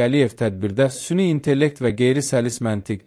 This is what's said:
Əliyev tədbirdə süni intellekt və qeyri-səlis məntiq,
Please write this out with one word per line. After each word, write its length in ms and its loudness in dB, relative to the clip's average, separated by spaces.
Əliyev 320 2
tədbirdə 560 0
süni 400 0
intellekt 480 0
və 160 0
qeyri-səlis 640 0
məntiq, 460 -4